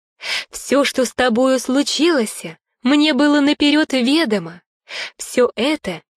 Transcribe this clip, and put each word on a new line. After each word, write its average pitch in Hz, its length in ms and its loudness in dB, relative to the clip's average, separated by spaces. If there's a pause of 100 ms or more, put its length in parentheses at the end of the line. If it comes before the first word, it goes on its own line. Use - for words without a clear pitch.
(500)
всё, - 340 0
что 254 220 -2
с - 80 -8
тобою 254 440 2
случилось, 277 880 -2 (380)
мне 294 320 2
было 294 260 4
наперёд 294 520 2
ведомо. 233 720 -2 (540)
Всё - 380 0
это 226 480 -4 (140)